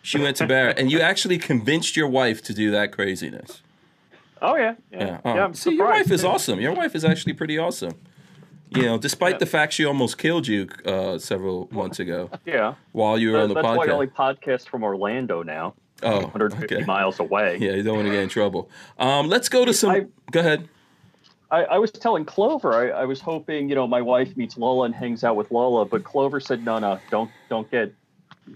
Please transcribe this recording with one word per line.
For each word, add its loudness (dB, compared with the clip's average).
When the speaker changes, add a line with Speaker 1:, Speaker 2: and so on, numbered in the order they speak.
Speaker 1:
She -2
went 0
to 0
Barrett, 2
and 2
you 4
actually 2
convinced 0
your 2
wife 2
to -10
do 2
that 0
craziness. -6
Speaker 2:
Oh, 2
yeah. 0
Yeah. -12
Speaker 1:
Yeah. -6
Oh, 0
Speaker 2:
Yeah, 2
I'm -4
Speaker 1:
see, -2
your 2
Speaker 2:
surprised. 2
Speaker 1:
wife 4
is 2
awesome. 0
Your 0
wife -2
is -4
actually 2
pretty -4
awesome. -4
You 2
know, 2
despite 0
Speaker 2:
Yeah. -6
Speaker 1:
the 2
fact 2
she 0
almost 0
killed 0
you, 0
uh, -2
several -4
months -6
ago -6
Speaker 2:
Yeah. 0
Speaker 1:
while 2
you 2
were 4
Speaker 2:
That, 4
Speaker 1:
on 2
the 0
Speaker 2:
that's 0
Speaker 1:
podcast. 2
Speaker 2:
why 0
I 0
only 0
podcast -2
from -6
Orlando -2
now. -8
Speaker 1:
Oh, 0
Speaker 2:
Hundred -2
fifty -6
Speaker 1:
okay. -2
Speaker 2:
miles 0
away. 0
Speaker 1:
Yeah, 0
you 0
don't 0
wanna 0
get 0
in -2
trouble. -2
Um, 2
let's 2
go 4
to 4
some 4
Speaker 2:
I 2
Speaker 1:
go 2
ahead. 2
Speaker 2:
I, 4
I 2
was 2
telling -2
Clover, 0
I, 2
I 0
was -4
hoping, -4
you 0
know, 2
my 2
wife 2
meets -6
Lola 2
and -4
hangs -6
out 2
with -2
Lola, 2
but -2
Clover 0
said, -4
"No, 0
no, 0
don't, 0
don't -4
get 0